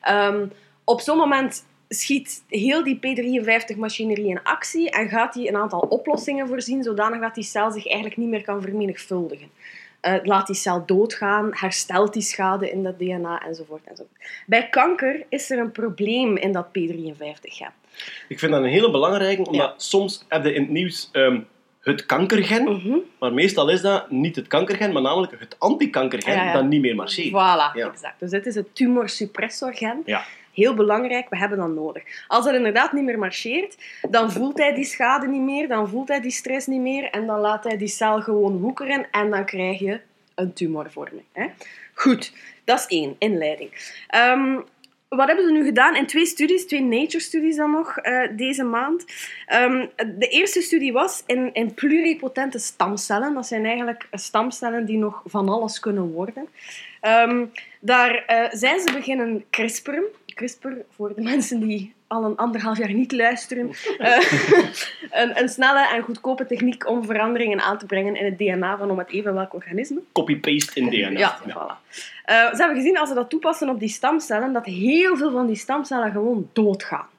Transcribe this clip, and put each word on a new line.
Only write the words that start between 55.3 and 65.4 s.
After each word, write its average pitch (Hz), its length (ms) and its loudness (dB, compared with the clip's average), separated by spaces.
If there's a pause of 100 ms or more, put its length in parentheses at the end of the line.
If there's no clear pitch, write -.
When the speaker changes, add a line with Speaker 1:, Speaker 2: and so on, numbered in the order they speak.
Speaker 1:
alles 220 300 -2
kunnen 196 320 -2
worden. 208 360 -8 (540)
Ehm, 233 440 4 (340)
daar, 240 480 4
eh, 233 240 4
zijn 262 280 0
ze 330 140 0
beginnen 240 560 -2
CRISPR'en. 247 540 -4 (320)
CRISPR, 240 320 -10 (280)
voor 208 200 -6
de 220 60 -6
mensen 247 380 0
die 214 340 -2 (140)
al 226 160 -2
een 214 120 0
anderhalf 220 420 -2
jaar 214 160 -2
niet 240 180 0
luisteren. 240 600 0
Speaker 2:
<laughs> - 40 -12 (220)
Speaker 1:
Eh, 240 200 6 (540)
<laughs> - 400 -10
een, 240 280 2
een 247 100 2